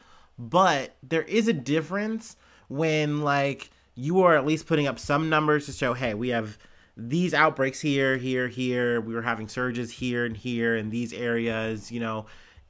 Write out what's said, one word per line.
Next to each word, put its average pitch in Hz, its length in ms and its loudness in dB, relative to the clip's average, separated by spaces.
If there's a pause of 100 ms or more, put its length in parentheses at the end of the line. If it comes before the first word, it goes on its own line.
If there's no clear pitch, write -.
(380)
But 147 640 2
there 160 180 0
is 214 260 2
a 226 60 4
difference 165 840 -4 (320)
when, 147 520 0
like, 139 480 0 (260)
you 165 280 2
are 175 120 8
at 139 120 4
least 156 200 0
putting 151 200 2
up 123 120 -2
some 156 300 0
numbers 151 380 2
to 139 60 -10
show, 123 200 0
"Hey, 123 220 -2
we 120 160 -2
have 110 260 -2 (400)
these 147 380 0
outbreaks 139 480 2
here, 135 340 2
here, 127 320 -2
here. 123 540 0
We 113 100 -8
were 117 80 -4
having 113 280 -4
surges 123 440 -4
here 120 320 -2
and 117 100 -4
here 117 400 -2
in 110 140 -2
these 117 240 -4
areas," 113 800 -4
you 117 80 -6
know. 110 240 -4 (460)